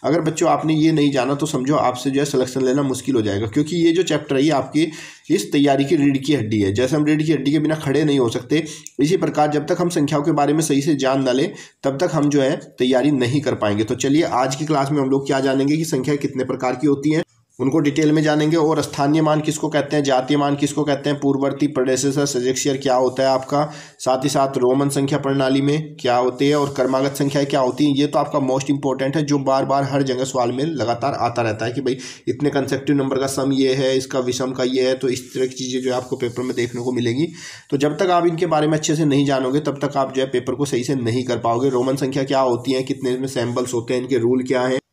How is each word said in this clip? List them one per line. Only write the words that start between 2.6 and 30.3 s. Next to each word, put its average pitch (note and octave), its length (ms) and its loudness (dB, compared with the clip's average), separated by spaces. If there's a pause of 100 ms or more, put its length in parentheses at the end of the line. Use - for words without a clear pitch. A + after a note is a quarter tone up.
लेना C3 200 2
मुश्किल C3 340 -2
हो A2 60 4
जाएगा, G#2 260 -2
क्योंकि D3+ 280 -2
ये E3 160 4
जो F3+ 120 2
चैप्टर D3+ 320 -2
है, C3+ 80 4
ये D#3+ 60 4
आपकी D3 420 0 (380)
इस - 220 0
तैयारी C#3 340 4
की E3+ 100 2
रीढ़ C#3+ 220 4
की C#3+ 180 0
हड्डी G#2+ 260 0
है। G2 120 2
जैसे B2+ 220 2
हम D3+ 100 2
रीढ़ D3+ 160 2
की D#3 100 0
हड्डी C#3 200 2
के D#3 80 2
बिना D#3 160 0
खड़े C#3+ 280 0
नहीं C#3+ 160 2
हो A#2 100 2
सकते, C3+ 360 -2 (340)
इसी D#3+ 180 2
प्रकार D3+ 340 0
जब D3 140 0
तक - 140 -2
हम F3 100 0
संख्याओं D3 340 0
के E3 80 2
बारे D3 220 2
में D#3+ 80 2
सही C#3+ 200 2
से D3+ 140 2
जान C3 280 0
ना B2+ 80 0
लें, A#2 220 0 (300)
तब C3+ 140 0
तक F3+ 160 0
हम D3 160 2
जो C#3+ 120 2
है C#3 140 2
तैयारी B2+ 560 0
नहीं B2+ 300 2
कर - 140 0
पाएंगे। G#2 280 0
तो A2+ 120 -2
चलिए, C#3 280 2
आज C3 320 0
की D3+ 100 -6
क्लास C#3 260 0
में D3 100 2
हम C3 80 0
लोग C3+ 180 0
क्या C#3 120 0
जानेंगे C3+ 380 2
कि E3 80 -2
संख्या C#3+ 300 -2
कितने C3 280 -4
प्रकार B2+ 320 -2
की D3+ 120 0
होती C#3+ 240 2
है, E3 120 0 (360)
उनको C3+ 200 2
डिटेल D3 320 2
में D#3 120 2
जानेंगे। D3+ 340 2
और D#3 240 2
स्थानीय D3 400 0
मान D3+ 200 2
किसको D3+ 280 -4
कहते D3 260 -2
हैं, D3 80 2
जातीय C3 340 2
मान C#3+ 180 0
किसको C#3+ 280 -2
कहते C#3+ 260 -2
हैं, C#3 100 -2
पूर्ववर्ती, C#3 480 0
प्रेडेसेसर, C3+ 580 0
सजेशियर C3 520 -2
क्या C3 180 0
होता B2+ 280 2
है C3+ 60 4
आपका, C#3+ 440 0 (260)
साथ B2+ 240 0
ही C#3+ 60 0
साथ C#3 280 0
रोमन C3 320 2
संख्या C#3 280 0
प्रणाली C3+ 440 0
में D3 380 -2
क्या B2 160 2
होते B2+ 320 2
हैं D3 80 4
और C#3 140 2
क्रमागत C3+ 460 0
संख्याएं C#3 320 0
क्या C#3+ 120 0
होती B2+ 260 2
हैं। C#3+ 100 2
ये C#3+ 120 2
तो D3 120 0
आपका D3 200 -2
most C3+ 300 0
important C#3 460 0
है, D#3 80 0
जो C#3+ 160 0
बार C3+ 260 0
बार C#3 180 0
हर C#3 200 0
जगह C3 200 -2
सवाल B2 280 -2